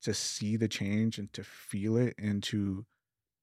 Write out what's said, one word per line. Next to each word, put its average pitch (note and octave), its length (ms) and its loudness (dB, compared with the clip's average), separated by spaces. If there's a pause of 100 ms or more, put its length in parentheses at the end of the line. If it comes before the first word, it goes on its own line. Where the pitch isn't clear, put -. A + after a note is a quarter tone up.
to G#2+ 120 0
see - 420 0
the A2 120 2
change G#2+ 500 2
and G2+ 140 -8
to - 100 -8
feel G#2+ 540 -2
it A#2+ 220 4
and G2+ 260 0
to, G2+ 420 0 (560)